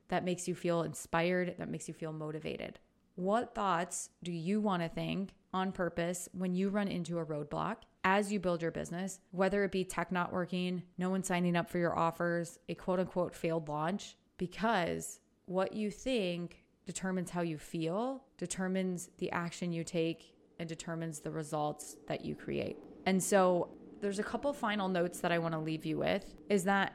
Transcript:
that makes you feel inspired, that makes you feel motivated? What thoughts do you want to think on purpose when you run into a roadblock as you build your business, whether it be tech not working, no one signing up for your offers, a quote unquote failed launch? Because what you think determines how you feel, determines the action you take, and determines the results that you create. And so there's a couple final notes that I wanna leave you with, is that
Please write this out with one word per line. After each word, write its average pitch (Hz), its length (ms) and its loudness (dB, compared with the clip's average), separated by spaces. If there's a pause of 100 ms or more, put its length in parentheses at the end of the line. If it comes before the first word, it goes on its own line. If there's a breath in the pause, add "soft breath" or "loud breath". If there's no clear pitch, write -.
that 175 160 0
makes 180 240 -2
you 180 60 2
feel 170 280 2
inspired, 175 760 0
that 165 100 -6
makes 160 200 -6
you 165 60 -8
feel 160 200 -8
motivated? 156 640 -6 (360)
What 190 380 0
thoughts 180 540 0 (160)
do 175 80 -4
you 180 300 0
want 190 200 2
to 165 60 0
think 165 460 -4 (180)
on 185 180 0
purpose 175 640 -2
when 180 220 0
you 190 160 4
run 202 180 2
into 170 300 -2
a 165 60 -2
roadblock 156 520 -2 (280)
as 196 280 6
you 208 80 2
build 175 220 2
your 165 80 0
business, 170 500 -6 (120)
whether 190 300 4
it 190 80 2
be 185 140 2
tech 175 260 -4
not 180 220 2
working, 180 500 0 (140)
no 180 140 0
one 190 120 2
signing 175 320 4
up 170 140 2
for - 80 -2
your 170 200 2
offers, 170 640 0 (120)
a 170 40 -4
quote 180 240 0
unquote 180 360 0
failed 160 340 0
launch? 156 480 -2 (220)
Because 175 800 0 (240)
what 185 300 0
you 214 160 0
think 180 760 -2 (220)
determines 185 440 -2
how 175 120 0
you 160 160 -2
feel, 196 640 -2 (140)
determines 185 800 -2
the 180 120 -2
action 175 420 -2
you 165 120 -2
take, 165 500 -2 (240)
and 170 100 -6
determines 165 520 -6
the 160 100 -6
results 151 640 -4 (120)
that 147 160 -4
you 151 100 -4
create. 143 440 -4 (280)
And 190 160 4
so 185 460 6 (320)
there's 202 180 -2
a 208 60 0
couple 262 300 -2
final 208 340 0
notes 175 320 2
that 180 100 2
I 170 80 4
wanna 160 220 0
leave 156 240 -2
you 156 140 0
with, 165 360 0 (140)
is 196 160 6
that 196 300 4